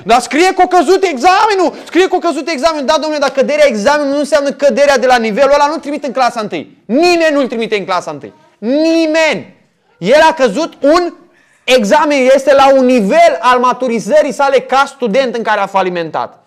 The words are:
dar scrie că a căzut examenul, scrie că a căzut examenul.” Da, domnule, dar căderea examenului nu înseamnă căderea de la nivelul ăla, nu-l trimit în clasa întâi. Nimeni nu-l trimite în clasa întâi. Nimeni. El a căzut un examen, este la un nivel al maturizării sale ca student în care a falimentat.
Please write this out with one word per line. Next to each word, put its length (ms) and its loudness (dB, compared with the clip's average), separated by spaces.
dar 140 2
scrie 340 0
că 80 0
a 60 4
căzut 360 2
examenul, 680 0
scrie 220 0
că 80 -2
a 40 -2
căzut 300 -4
examenul.” 360 -2
Da, 80 0
domnule, 240 -2
dar 120 0
căderea 380 2
examenului 460 -2
nu 60 -2
înseamnă 320 0
căderea 460 0
de 80 -2
la 120 2
nivelul 360 0
ăla, 140 2
nu-l 120 -6
trimit 240 -8
în 80 -6
clasa 280 -2
întâi. 460 -10
Nimeni 480 2
nu-l 140 0
trimite 300 -4
în 80 -8
clasa 260 -6
întâi. 220 -16
Nimeni. 1000 -2
El 320 2
a 40 2
căzut 480 -2
un 320 0
examen, 720 0
este 180 2
la 200 4
un 120 4
nivel 540 2
al 200 2
maturizării 760 0
sale 260 0
ca 280 0
student 480 -2
în 80 -6
care 160 -2
a 60 -2
falimentat. 800 -6